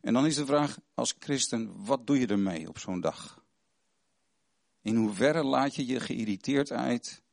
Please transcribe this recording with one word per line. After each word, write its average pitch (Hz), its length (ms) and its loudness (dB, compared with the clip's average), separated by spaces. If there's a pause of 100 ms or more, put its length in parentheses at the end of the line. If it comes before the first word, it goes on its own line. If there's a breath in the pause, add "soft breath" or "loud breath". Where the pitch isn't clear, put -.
En 113 120 0
dan 135 120 4
is 156 100 2
de 147 100 -2
vraag, 143 320 2 (160)
als - 260 -2
christen, 113 680 -4
wat 123 220 0
doe 143 120 4
je 123 80 2
ermee 95 400 0
op - 100 -14
zo'n 90 240 -6
dag? - 420 -6 (1400)
In 107 140 0
hoeverre 117 480 2
laat 135 320 0
je 139 100 -2
je 127 140 -2
geïrriteerdheid 123 1200 -2 (120)